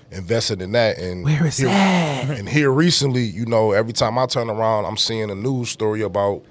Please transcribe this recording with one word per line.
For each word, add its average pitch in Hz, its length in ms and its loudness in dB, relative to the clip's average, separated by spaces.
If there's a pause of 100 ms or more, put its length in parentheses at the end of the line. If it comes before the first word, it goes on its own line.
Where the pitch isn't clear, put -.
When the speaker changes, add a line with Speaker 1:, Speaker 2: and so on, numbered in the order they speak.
(100)
Speaker 1:
investing 95 500 -2
in 92 120 -6
that. 113 260 2
And 90 260 -6
Speaker 2:
Where 151 220 2
is 147 120 -2
Speaker 1:
here, 131 100 2
Speaker 2:
that? 175 600 2
Speaker 1:
and 104 180 -6
here 143 220 2
recently, 139 540 2
you 107 220 -4
know, 110 260 2
every 113 200 2
time 117 260 0
I 127 80 2
turn 120 240 -2
around, 110 360 0
I'm 104 120 -4
seeing 110 320 -2
a 101 40 -4
news 120 360 -4
story 107 320 -2
about 101 480 0